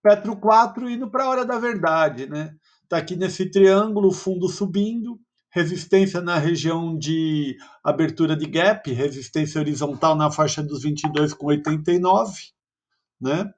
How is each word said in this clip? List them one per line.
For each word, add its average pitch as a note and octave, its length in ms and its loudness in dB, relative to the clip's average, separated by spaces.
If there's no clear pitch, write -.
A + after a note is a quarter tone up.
Petro G#3 340 4
quatro G#3+ 540 2
indo A#3+ 220 -6
pra C4 180 0
hora B3+ 160 -2
da A#3+ 140 -4
verdade, D#3+ 680 0
né? D3+ 280 -10
Tá E3+ 80 -2
aqui E3 180 -6
nesse F#3 340 -4
triângulo, G3 640 6
fundo F#3 380 -4
subindo, G#3+ 720 -4
resistência F3 720 0
na F3 160 -2
região E3 600 -2
de D3+ 580 -2
abertura D#3 520 0
de D3+ 120 -6
gap, F#3 440 0
resistência C#3 680 -4
horizontal D3 540 0
na D3+ 160 0
faixa D3+ 320 -2
dos D3 180 -8
vinte D3 220 -4
e D3+ 80 -2
dois D3+ 220 0
com C#3+ 140 -8
oitenta D3+ 440 0
e F3 80 2
nove, F#3+ 420 0
né? E3 360 -2